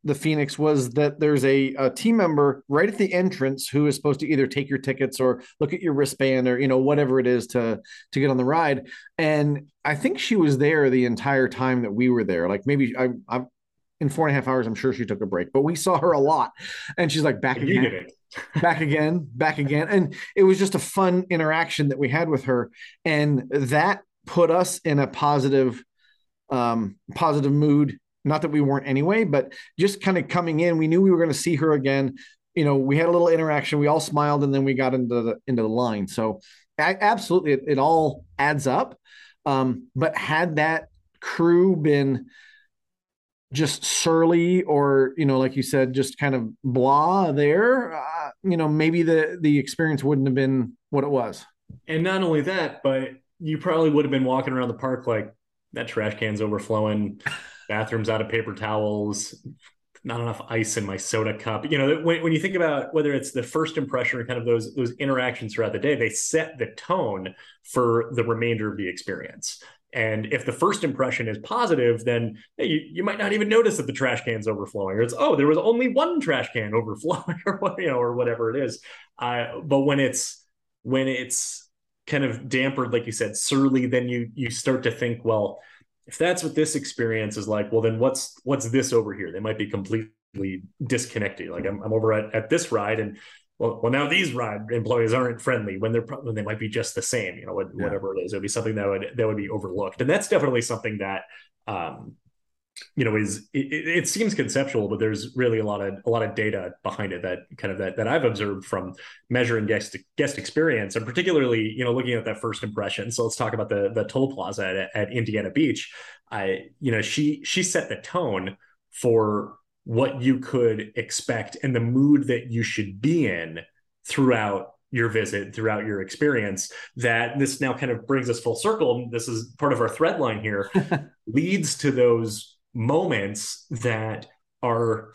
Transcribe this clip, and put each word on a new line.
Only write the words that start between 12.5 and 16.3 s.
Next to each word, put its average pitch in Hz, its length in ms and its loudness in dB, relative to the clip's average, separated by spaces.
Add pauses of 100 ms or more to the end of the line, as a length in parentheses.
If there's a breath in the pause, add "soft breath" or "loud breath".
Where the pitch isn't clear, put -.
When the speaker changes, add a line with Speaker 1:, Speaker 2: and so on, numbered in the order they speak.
Speaker 1:
maybe 135 300 0
I, 127 140 2 (180)
I'm, 127 180 -4 (540)
in 147 80 0
four 156 180 0
and 143 100 2
a 135 40 2
half 123 80 -4
hours, 131 180 0
I'm 113 80 -4
sure 131 180 -2
she 123 140 -4
took 101 160 -4
a 101 40 -4
break, 90 260 -4
but 135 80 2
we 160 160 0
saw 170 240 0
her 170 100 2
a 151 80 4
lot. 139 320 2 (480 loud breath)